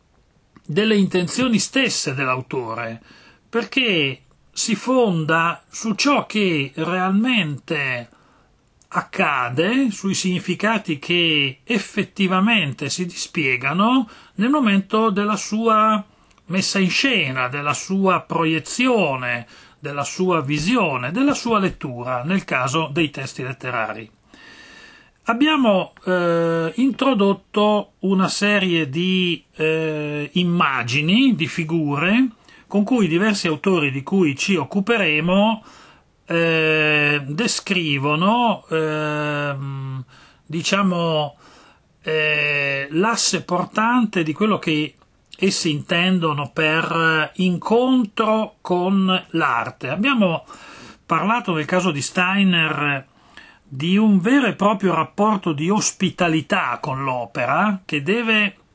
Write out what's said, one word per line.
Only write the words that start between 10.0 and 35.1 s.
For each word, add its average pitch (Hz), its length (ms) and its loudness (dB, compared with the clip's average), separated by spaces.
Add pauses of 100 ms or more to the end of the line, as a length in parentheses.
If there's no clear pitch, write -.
significati 185 840 -2
che 156 680 0
effettivamente 190 1200 0
si 180 160 -4
dispiegano 170 1040 0 (280)
nel 214 120 0
momento 220 640 2
della 208 260 0
sua 214 640 2 (440)
messa 190 320 -2
in 190 100 2
scena, 143 600 0
della 147 260 -4
sua 190 480 0
proiezione, 160 1200 0 (320)
della 143 260 -6
sua 180 360 0
visione, 147 720 -2
della 269 220 2
sua 226 240 0
lettura, 127 640 -4
nel 180 220 -2
caso 139 460 -2
dei 147 200 -2
testi 135 320 -10
letterari. 113 680 -8 (1120)
Abbiamo, 240 680 2 (120)
eh, 165 720 0
introdotto 214 1200 2
una 190 260 2
serie 185 640 0
di, 180 560 0 (100)
eh, 151 800 -4
immagini, 170 1040 2
di 160 100 -2
figure, 165 840 0 (360)
con 208 160 2
cui 208 240 2
diversi 196 400 2
autori 156 460 0
di 135 100 -6
cui 165 340 2
ci 196 200 0
occuperemo, 196 1040 2 (640)